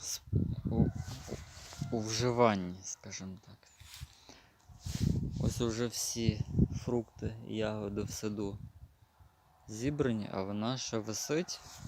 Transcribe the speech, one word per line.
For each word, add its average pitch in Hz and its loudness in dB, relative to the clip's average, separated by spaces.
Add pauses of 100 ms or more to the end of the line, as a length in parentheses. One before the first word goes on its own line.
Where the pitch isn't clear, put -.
с-, - -8 (480)
у, - 2
у, - 8 (1040)
у 117 2
вживанні, 110 6
скажімо 95 -10
так. - -18 (1800)
Ось 120 2
уже 117 2
всі 113 -2 (400)
фрукти, 113 -2 (100)
ягоди 107 -2
в 101 -4
саду 104 -2 (1080)
зібрані, 120 2
а 95 0
вона 107 0
ще 113 -2
висить 110 -2 (280)